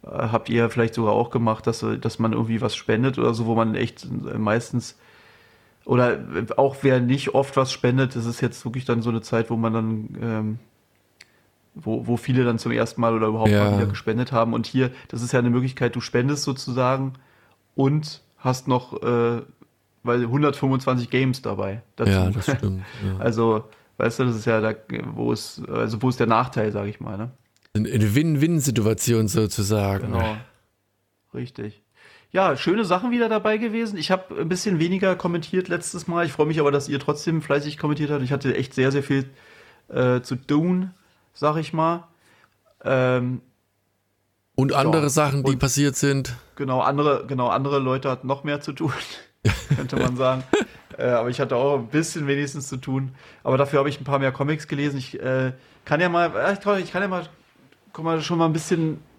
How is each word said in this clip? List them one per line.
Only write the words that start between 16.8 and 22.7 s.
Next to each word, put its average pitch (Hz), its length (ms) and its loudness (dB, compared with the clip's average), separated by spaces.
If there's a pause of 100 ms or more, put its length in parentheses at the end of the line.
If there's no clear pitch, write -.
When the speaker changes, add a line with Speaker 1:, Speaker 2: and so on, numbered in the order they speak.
Speaker 1:
und 147 460 0 (160)
hast 131 300 -2
noch, 127 360 -2
äh, 117 380 2 (600)
weil 120 260 0
hundertfünfundzwanzig 131 840 0
Games 127 320 0
dabei 101 380 -4 (160)
dazu. 110 140 2
Speaker 2:
Ja, 95 200 4
das 101 140 -4
stimmt, 95 380 -2 (200)